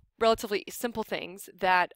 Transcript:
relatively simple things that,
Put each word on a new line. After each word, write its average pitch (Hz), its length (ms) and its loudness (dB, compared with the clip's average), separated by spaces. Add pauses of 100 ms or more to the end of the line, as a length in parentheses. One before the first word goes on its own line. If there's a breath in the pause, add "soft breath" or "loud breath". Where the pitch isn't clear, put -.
(180)
relatively 220 500 2
simple 226 360 -4
things 185 440 -10 (100)
that, 185 380 2